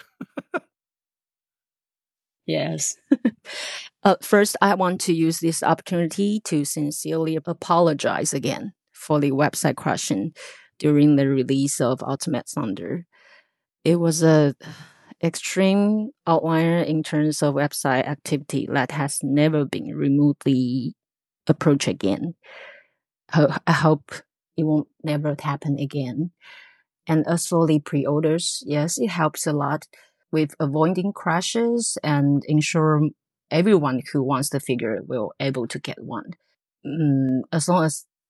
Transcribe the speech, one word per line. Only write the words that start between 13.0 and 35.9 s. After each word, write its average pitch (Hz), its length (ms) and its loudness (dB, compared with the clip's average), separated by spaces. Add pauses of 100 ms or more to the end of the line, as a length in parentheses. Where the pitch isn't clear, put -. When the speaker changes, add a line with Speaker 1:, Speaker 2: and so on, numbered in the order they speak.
Speaker 2:
It 165 120 4
was 165 260 2
a 151 320 6 (680)
extreme 202 880 0 (180)
outlier 165 500 2
in 156 240 0
terms 151 400 0
of 143 140 2
website 139 500 0
activity 143 680 -4
that 131 200 0
has 143 320 -4
never 147 400 2
been - 320 -6
remotely 139 1000 0 (540)
approached - 400 2
again. 101 460 -2 (1000)
Ho-, 147 240 4 (100)
I 165 60 2
hope 151 400 2 (440)
it 165 60 -2
won't 151 260 0 (140)
never 151 400 -2
happen 143 380 -2
again. 143 500 -4 (760)
And 156 180 2
as 170 220 -2
for 165 180 4
the 151 140 2
pre-orders, 151 840 -2
yes, 147 320 -2
it 240 140 -2
helps 160 340 -2
a 156 80 0
lot 147 360 -4 (420)
with 156 300 0
avoiding 165 520 0
crashes 233 920 -2
and 143 420 2
ensure 151 540 2 (500)
everyone 151 520 2 (100)
who 143 100 0
wants 135 280 -2
the 139 100 -4
figure 117 460 -2
will 113 340 -4
able 131 260 -4
to 147 120 -10
get - 260 -10